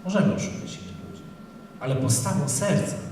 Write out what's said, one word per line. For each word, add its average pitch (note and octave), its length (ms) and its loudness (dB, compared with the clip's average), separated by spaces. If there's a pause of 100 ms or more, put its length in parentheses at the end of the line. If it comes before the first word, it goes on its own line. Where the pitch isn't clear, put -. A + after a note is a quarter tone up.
Możemy F#3+ 320 4
oszukać - 260 -4
innych - 480 -12
ludzi. - 120 -14 (580)
Ale C3+ 160 0
postawą C#3 540 2
serca - 460 2 (160)